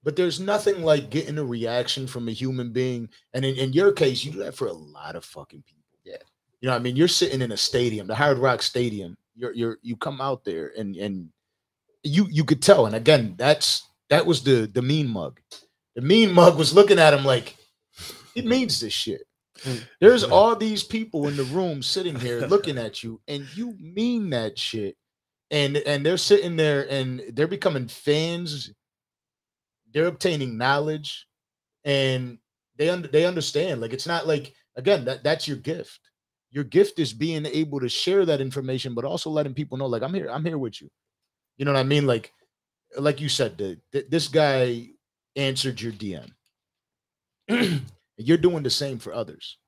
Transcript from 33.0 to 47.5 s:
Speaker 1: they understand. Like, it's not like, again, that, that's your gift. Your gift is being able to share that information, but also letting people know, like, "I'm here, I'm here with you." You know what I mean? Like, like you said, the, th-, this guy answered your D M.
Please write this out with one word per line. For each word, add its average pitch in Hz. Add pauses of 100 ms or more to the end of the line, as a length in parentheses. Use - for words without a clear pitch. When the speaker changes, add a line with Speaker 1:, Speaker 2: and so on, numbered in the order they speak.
Speaker 1:
they 160
understand. 160
Like, 113
it's 131
not 160
like, - (220)
again, 131
that, 123
that's 156
your 139
gift. - (520)
Your 143
gift 165
is 127
being 151
able 147
to 127
share 190
that 147
information, 131
but 117
also 160
letting 147
people 143
know, 139
like, 117
"I'm 151
here, 196
I'm 151
here 160
with 120
you." 71 (680)
You 139
know 143
what 135
I 127
mean? 143
Like, 117 (640)
like 143
you 151
said, 117
the, 196 (120)
th-, 139
this 160
guy 131 (460)
answered 135
your 113
D 98 (1300)
M. 190 (160)